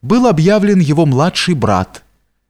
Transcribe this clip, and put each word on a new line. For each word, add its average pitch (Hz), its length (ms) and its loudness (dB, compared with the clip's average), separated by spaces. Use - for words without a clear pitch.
был 240 240 0
объявлен 196 540 2
его 156 260 0
младший 156 480 -2
брат, 104 500 -4